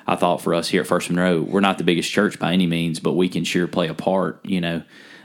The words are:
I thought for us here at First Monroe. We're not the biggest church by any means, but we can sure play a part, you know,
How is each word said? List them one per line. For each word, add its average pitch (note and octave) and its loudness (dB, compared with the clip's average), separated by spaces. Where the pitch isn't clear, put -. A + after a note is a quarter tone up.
I F2+ 0
thought F2 2
for E2+ 0
us E2 -2
here F2+ 2
at - -4
First F2 0
Monroe. F2+ 2
We're F#2+ 0
not F#2+ 2
the F2 -6
biggest E2+ 2
church G2+ 0
by E2 0
any F#2+ 4
means, E2 -2
but D#2 -2
we F2+ 2
can E2+ -4
sure F2 0
play F2 -2
a E2 -6
part, F#2+ -2
you F#2 -2
know, E2+ -4